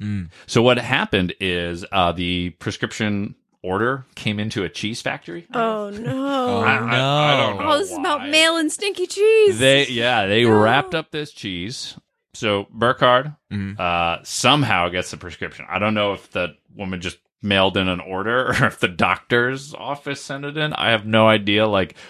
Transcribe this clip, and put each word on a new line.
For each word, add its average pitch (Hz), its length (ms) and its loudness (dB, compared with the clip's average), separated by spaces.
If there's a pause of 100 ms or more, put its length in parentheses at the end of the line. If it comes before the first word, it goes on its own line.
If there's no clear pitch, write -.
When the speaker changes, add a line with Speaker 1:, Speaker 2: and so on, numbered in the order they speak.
Speaker 1:
Mm. 101 280 -6 (180)
Speaker 2:
So 117 160 2
what 123 160 6
happened 120 600 0
is, 87 500 -4
uh, 90 220 2
the 87 380 -2
prescription 104 840 -6 (280)
order 117 420 -2 (100)
came 104 260 -4
into 107 240 -4
a 82 40 -4
cheese 107 320 -8
factory. 165 540 -8
Speaker 3:
Oh, 220 360 -4
no. 247 360 -6
Speaker 1:
Oh, 254 340 -2
Speaker 2:
I, 135 140 2
I, - 0 -
I 135 640 0 (100)
don't 123 120 -4
Speaker 1:
no. - 60 -4
Speaker 2:
know 311 80 0
Speaker 3:
Oh, 294 60 2
this 370 120 -4
is 349 80 -10
about 294 220 -2
Speaker 2:
why. 294 100 -10
Speaker 3:
mail 320 260 4
and 320 160 0
stinky 370 340 -4
cheese. 427 520 4
Speaker 2:
They, 135 300 4
yeah, 117 380 0
they 107 180 4
Speaker 3:
No. 110 160 6
Speaker 2:
wrapped 127 340 4
up 160 180 -6
this 147 200 -8
cheese. 95 640 -10 (380)
So 101 360 0
Burkhard, 127 640 2 (180)
Speaker 1:
Mm-hmm. 101 280 -6
Speaker 2:
uh, 87 440 0
somehow 113 680 2
gets 90 200 -4
the - 60 -12
prescription. 85 520 -12
I 95 100 -4
don't 107 160 0
know 104 180 0
if - 180 -10
the 87 260 -6 (200)
woman 95 240 -8
just 85 160 -8 (240)
mailed 98 360 2
in 95 120 2
an 90 120 -2
order 110 480 -4
<laughs> 123 120 0
or 139 60 4
if - 140 -2
the 110 80 0
doctor's 120 840 0
office 139 460 -8
sent 139 240 -10
it 143 120 -8
in. 151 180 -2
I 104 160 0
have 107 160 0
no 110 220 6
idea, 107 380 4
like, 98 300 0 (140)